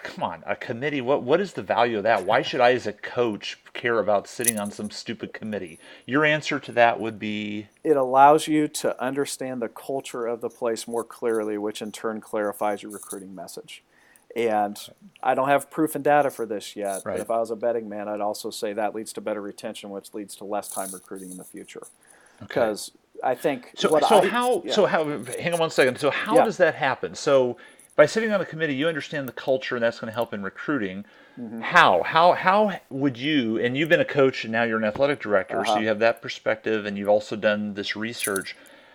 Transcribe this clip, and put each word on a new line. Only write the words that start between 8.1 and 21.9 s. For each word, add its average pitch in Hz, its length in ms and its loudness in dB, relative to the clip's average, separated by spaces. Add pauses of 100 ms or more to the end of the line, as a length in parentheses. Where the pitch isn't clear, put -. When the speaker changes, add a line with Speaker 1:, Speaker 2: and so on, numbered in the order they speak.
Speaker 2:
you 151 200 2
to - 340 -4
understand 131 600 -4
the 110 80 -2
culture 131 560 -8
of 117 160 -4
the 117 80 -6
place 113 400 -4
more 117 160 -4
clearly, 107 520 -2
which 101 240 -6
in 107 120 -10
turn 110 260 -6
clarifies 104 640 -4
your 107 80 -14
recruiting 98 420 -14
message. - 480 -16 (540)
And 107 420 0 (460)
I 131 100 2
don't 131 140 0
have 143 240 2
proof 156 240 0
and 143 80 -6
data 143 280 4
for 117 140 -6
this 104 300 -8
yet, 98 300 -4
Speaker 1:
Right. 101 80 -4
Speaker 2:
but 92 80 -2
if 110 100 -4
I 113 80 0
was 113 120 -2
a 113 40 -4
betting 117 320 -2
man, 104 220 -8
I'd 104 100 -4
also 104 300 -4
say 104 240 -6
that 104 200 -2
leads 110 200 -10
to 110 80 -10
better 104 200 -6
retention, 101 480 -12
which 98 240 -12
leads 104 240 -12
to 107 60 -16
less 101 240 -6
time 95 240 -6
recruiting 92 400 -14
in 92 60 -16
the 92 80 -16
future. - 380 -18 (600)